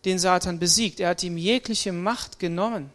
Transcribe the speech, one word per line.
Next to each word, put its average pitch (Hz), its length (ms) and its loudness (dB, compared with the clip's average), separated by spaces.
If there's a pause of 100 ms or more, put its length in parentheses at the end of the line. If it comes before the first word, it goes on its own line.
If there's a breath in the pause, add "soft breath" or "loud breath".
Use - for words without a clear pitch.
den 185 140 2
Satan 180 400 2
besiegt. 180 420 2
Er 175 100 2
hat 180 120 -2
ihm 175 140 -4
jegliche 208 560 0
Macht 190 460 -4
genommen. 175 560 -2